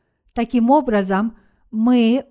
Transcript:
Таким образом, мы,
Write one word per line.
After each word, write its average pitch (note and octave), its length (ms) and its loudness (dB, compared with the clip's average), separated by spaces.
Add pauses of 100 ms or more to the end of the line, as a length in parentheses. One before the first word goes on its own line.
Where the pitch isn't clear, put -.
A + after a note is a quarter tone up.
(320)
Таким A#3 380 -2
образом, A3 640 0 (340)
мы, A#3+ 600 0